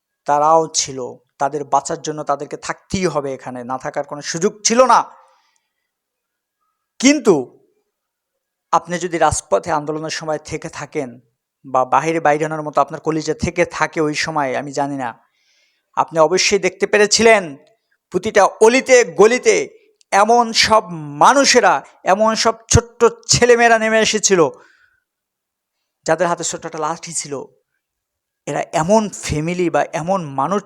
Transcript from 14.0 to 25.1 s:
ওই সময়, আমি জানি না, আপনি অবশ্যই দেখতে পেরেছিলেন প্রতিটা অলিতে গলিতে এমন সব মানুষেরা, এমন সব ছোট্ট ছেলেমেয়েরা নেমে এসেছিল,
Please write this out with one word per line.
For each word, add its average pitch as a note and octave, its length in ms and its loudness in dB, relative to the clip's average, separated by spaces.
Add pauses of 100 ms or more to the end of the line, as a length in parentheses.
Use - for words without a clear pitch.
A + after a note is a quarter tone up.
ওই D3+ 140 -2
সময়, C#3+ 420 -4
আমি C#3 160 -8
জানি C#3+ 240 -4
না, B2 220 -10 (760)
আপনি D3+ 240 -4
অবশ্যই F3+ 400 2
দেখতে F#3 280 -4
পেরেছিলেন G#3 680 4 (540)
প্রতিটা G3 340 2
অলিতে A#3+ 600 4
গলিতে G3+ 640 2 (420)
এমন A3+ 420 2
সব G#3+ 380 2
মানুষেরা, E3+ 920 2 (200)
এমন G#3+ 300 2
সব A3+ 200 0 (140)
ছোট্ট - 360 0 (240)
ছেলেমেয়েরা A#3+ 500 4
নেমে A3 220 0
এসেছিল, G3 480 2 (1500)